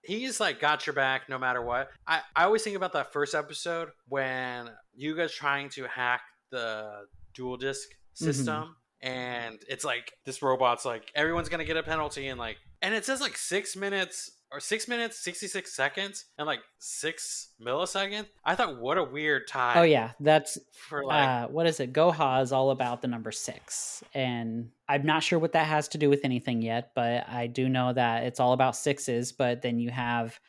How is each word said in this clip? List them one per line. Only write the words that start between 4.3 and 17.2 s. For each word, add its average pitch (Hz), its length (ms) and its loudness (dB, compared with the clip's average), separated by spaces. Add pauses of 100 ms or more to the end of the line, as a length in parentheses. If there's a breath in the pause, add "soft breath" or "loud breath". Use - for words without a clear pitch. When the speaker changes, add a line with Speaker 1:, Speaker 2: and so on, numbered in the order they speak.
Speaker 1:
Yuga's 156 340 -2
trying 139 360 0
to 180 140 -10
hack 123 380 0 (280)
the 107 560 -6 (280)
dual 127 220 -6
disc 135 320 -6 (320)
Speaker 2:
Mm-hmm. 165 40 -4
Speaker 1:
system, 156 520 -2 (260)
and 123 640 -6
it's 127 160 -8
like, 120 280 -4 (120)
this 131 160 -10
robot's 127 460 4
like, 113 280 -6
"Everyone's 165 360 0
gonna 165 160 -2
get 160 100 0
a 160 60 0
penalty," 151 460 -4
and, 127 100 -8
like, 113 180 -8 (240)
and 196 140 0
it 202 100 -2
says, 262 160 -2
like, 277 160 -4
six 196 400 -4
minutes, 196 540 -4 (220)
or 139 80 -10
six 220 280 -4
minutes, 233 340 -4
sixty-six 180 540 -8
seconds, 190 480 -4 (140)
and, 151 80 -6
like, 143 140 -2 (180)
six - 800 -8